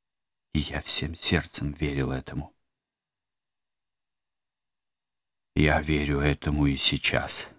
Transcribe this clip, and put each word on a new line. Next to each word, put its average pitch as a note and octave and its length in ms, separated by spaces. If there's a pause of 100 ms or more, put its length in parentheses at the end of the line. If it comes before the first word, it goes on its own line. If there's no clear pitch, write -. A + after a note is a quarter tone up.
(540)
и D#2 60
я D2+ 220
всем - 340
сердцем - 560
верил C#2 400
этому. C#2 420 (3000)
Я D2+ 260
верю D2 380
этому D2 480
и C#2 100
сейчас. - 800